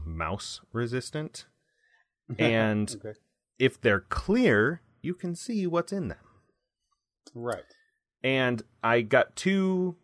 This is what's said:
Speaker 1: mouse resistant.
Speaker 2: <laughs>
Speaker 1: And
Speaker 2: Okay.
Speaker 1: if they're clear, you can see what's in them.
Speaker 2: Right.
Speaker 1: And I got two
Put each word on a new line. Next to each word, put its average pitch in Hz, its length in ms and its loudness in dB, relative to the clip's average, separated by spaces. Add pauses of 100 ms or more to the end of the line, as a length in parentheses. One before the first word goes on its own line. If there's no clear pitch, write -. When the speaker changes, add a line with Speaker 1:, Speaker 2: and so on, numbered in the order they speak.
Speaker 1:
mouse 82 560 -8 (100)
resistant. 127 760 -6 (840)
Speaker 2:
<laughs> 113 100 -6
Speaker 1:
And 110 560 2
Speaker 2:
Okay. 104 240 -14 (400)
Speaker 1:
if 127 220 2
they're 101 180 4
clear, 165 840 2 (200)
you 175 120 -6
can 175 220 -8
see 202 320 -4
what's 170 240 -2
in 190 160 -4
them. 87 100 -8 (1200)
Speaker 2:
Right. 117 280 -6 (600)
Speaker 1:
And 127 400 0 (180)
I 117 200 4
got 120 340 2
two 190 680 0